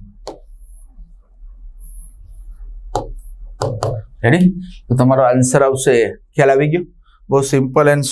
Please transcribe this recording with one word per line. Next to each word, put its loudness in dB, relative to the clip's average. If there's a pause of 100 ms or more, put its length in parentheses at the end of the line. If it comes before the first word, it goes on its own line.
(4000)
રેડી? 4 (360)
તો 0
તમારો 4
આન્સર 2
આવશે 2
એ. 2
ખ્યાલ 0
આવી 2
ગયો? 0 (480)
બહુ 2
simple 2
and 0